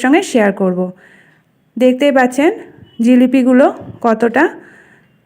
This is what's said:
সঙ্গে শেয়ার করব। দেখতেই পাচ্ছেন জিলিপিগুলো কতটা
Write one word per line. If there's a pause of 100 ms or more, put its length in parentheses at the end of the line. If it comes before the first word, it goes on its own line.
সঙ্গে (100)
শেয়ার (100)
করব। (960)
দেখতেই
পাচ্ছেন (540)
জিলিপিগুলো (400)
কতটা (840)